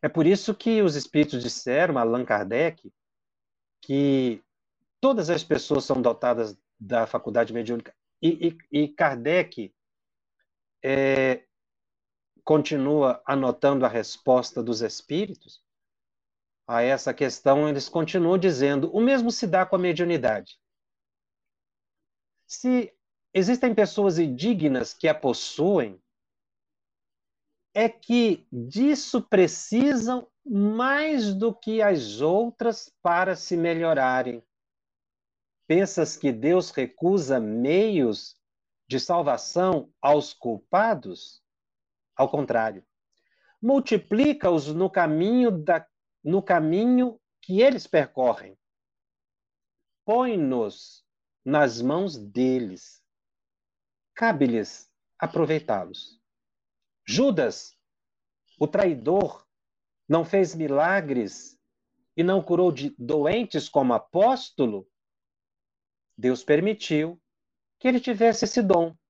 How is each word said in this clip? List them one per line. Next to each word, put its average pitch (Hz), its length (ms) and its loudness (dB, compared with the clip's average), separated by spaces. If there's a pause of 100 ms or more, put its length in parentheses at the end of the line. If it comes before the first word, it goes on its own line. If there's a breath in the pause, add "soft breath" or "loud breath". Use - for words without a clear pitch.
É 151 80 -4
por 156 160 0
isso 196 280 2
que 220 280 0
os 160 160 2
espíritos 147 440 -2
disseram 135 560 -2
a 123 40 0
Allan 117 240 0
Kardec 113 680 -2 (880)
que 135 600 0 (560)
todas 226 300 0
as 165 160 -2
pessoas 143 400 0
são 131 160 0
dotadas 117 580 0 (180)
da 113 300 -2
faculdade 113 460 -2
mediúnica. 117 420 -8 (260)
E, 165 360 0 (140)
e, 143 100 0
e 147 80 2
Kardec, 143 840 -2 (1080)
é, 135 640 0 (1000)
continua 147 800 2
anotando 135 600 0
a 117 40 4
resposta 120 720 0
dos 113 200 -4
espíritos - 840 -8 (1040)
a 117 160 0
essa 131 300 -2
questão, 139 540 2
eles 139 220 -4
continuam 170 480 0
dizendo: 143 580 0
o 214 60 2
mesmo 240 300 2
se 233 160 -4
dá 185 180 2
com 196 100 -2
a 185 40 2
mediunidade. 160 800 -2 (1900)
Se 247 480 -2 (380)
existem 233 400 2
pessoas 202 460 2
indignas 147 720 0
que - 140 -2
a 151 80 4
possuem, 139 840 -2 (1700)
é 220 160 2
que 226 640 0
disso 220 680 -2
precisam 240 1120 0 (140)
mais 247 880 0
do 208 200 -2
que 220 280 -4
as 127 400 0
outras 220 800 -2
para 180 340 0
se 180 220 -6
melhorarem. 135 840 0 (1200)
Pensas 170 480 0
que 139 160 -2
Deus 151 380 0
recusa 135 720 -2
meios 131 1000 -2 (480)
de 127 120 -4
salvação 170 1000 -2
aos 147 320 2
culpados? 123 1120 -4 (720)
Ao 135 140 2
contrário, 113 560 -2 (760)
multiplica-os 220 1040 0
no 170 220 -2
caminho 190 600 2
da, 165 340 -2 (380)
no 185 180 0
caminho 214 800 2 (220)
que 185 200 0
eles 254 240 4
percorrem. 127 720 -2 (1500)
Põe-nos 165 960 -2 (400)
nas 131 380 0
mãos 156 360 -2
deles. 110 840 -4 (1120)
Cabe-lhes 135 760 -2 (300)
aproveitá-los. 147 1040 -4 (840)
Judas, 156 720 0 (800)
o 151 80 0
traidor, 165 800 -2 (640)
não 165 160 2
fez 170 320 0
milagres 147 1040 -2 (560)
e 165 80 0
não 185 180 2
curou 180 300 2
de 139 260 -6
doentes 151 680 -2
como 131 260 2
apóstolo? 151 960 -2 (1300)
Deus 123 260 -2
permitiu 165 800 -2 (560)
que - 100 -2
ele 254 120 2
tivesse 226 460 0
esse 240 160 -2
dom 170 340 2 (140)